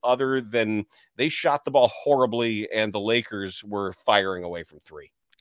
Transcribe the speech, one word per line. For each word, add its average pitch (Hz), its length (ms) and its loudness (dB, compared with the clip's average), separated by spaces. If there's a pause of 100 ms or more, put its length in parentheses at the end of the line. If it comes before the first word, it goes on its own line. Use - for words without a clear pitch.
other 131 380 2
than 107 460 -2 (280)
they 147 140 -2
shot 151 340 0
the - 60 -6
ball 127 200 6
horribly 117 840 0
and 107 200 0
the 104 80 -4
Lakers 104 640 -2
were 101 300 -6
firing 95 500 0
away 87 200 -8
from 76 160 -20
three. 73 320 -20 (300)